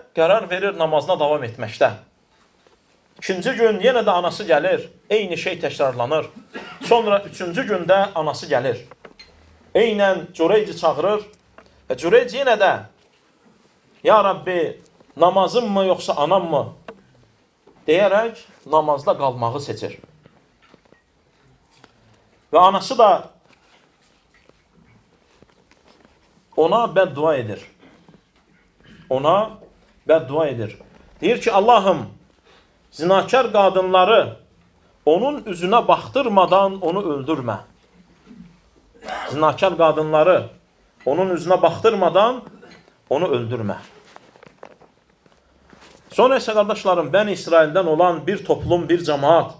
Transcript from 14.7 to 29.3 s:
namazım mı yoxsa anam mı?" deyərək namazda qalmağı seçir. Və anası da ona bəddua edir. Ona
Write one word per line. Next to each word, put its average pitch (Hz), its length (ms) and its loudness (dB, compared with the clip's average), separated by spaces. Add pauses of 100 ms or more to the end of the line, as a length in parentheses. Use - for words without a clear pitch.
namazım 185 560 2
mı 196 120 0
yoxsa 185 300 -2
anam 170 360 0
mı?" 110 240 -4 (1120)
deyərək 202 480 0 (300)
namazda 151 520 0
qalmağı 127 420 -4
seçir. - 380 -10 (2500)
Və 151 60 4
anası 190 400 2
da 202 320 4 (3250)
ona 185 280 2
bəddua 156 520 0
edir. 107 240 -8 (1500)
Ona 165 400 0 (580)